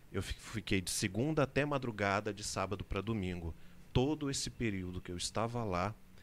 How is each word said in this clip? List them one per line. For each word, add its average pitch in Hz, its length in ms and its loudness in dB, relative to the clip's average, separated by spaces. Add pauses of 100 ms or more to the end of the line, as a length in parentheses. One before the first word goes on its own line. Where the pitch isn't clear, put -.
(120)
eu 95 100 0
fi-, - 120 -2
fiquei - 460 0
de 87 100 -4
segunda 131 520 2
até 131 220 4
madrugada, 104 680 2
de 101 120 -6
sábado 98 400 -2
pra 98 160 0
domingo. 90 540 -2 (380)
Todo 143 380 4
esse 135 200 -2
período 92 500 -2
que - 100 -10
eu 90 60 -4
estava 113 480 -2
lá, 98 300 2 (280)